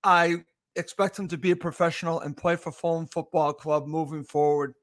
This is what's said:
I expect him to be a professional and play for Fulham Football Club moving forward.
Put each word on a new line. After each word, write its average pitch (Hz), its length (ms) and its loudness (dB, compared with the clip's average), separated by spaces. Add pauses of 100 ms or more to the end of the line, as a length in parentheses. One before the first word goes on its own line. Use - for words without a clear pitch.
I 170 400 4 (320)
expect 190 420 -2
him 196 100 -6
to 170 80 -6
be 180 140 0
a 175 60 4
professional 170 640 -2
and - 160 -8
play 175 180 0
for 170 160 -8
Fulham 165 380 -4
Football 156 440 0
Club 151 360 -2
moving 151 340 -4
forward. 147 500 2 (100)